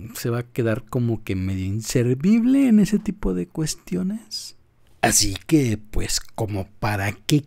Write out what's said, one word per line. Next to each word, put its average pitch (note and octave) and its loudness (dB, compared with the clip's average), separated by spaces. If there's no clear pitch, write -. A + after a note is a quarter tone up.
se - -4
va A#2+ -2
a A#2+ -10
quedar A2+ -2
como A#2 -2
que G2 -4
medio F#2 -4
inservible C#3+ 2
en G#3+ 6
ese G#3 2
tipo F#3+ -4
de F3+ -2
cuestiones. - -6
Así G2+ 2
que, B2 2
pues, - -2
como G2+ -6
para G2+ -2
qué - 2